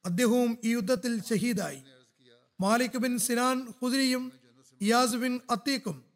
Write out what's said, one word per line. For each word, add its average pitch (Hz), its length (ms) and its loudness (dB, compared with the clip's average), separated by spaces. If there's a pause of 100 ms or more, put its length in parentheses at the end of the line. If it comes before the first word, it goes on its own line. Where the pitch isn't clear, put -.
അദ്ദേഹവും 233 600 2
ഈ 226 80 2
യുദ്ധത്തിൽ 233 500 -2
ഷഹീദായി. 180 600 -2 (760)
മാലിക് 233 380 2
ബിൻ 247 200 0
സിനാൻ 247 500 0 (160)
ഖുദ്രിയും 254 480 0 (480)
ഇയാസ് 233 360 2
ബിൻ 247 240 -2 (100)
അത്തീഖും 233 540 -4 (120)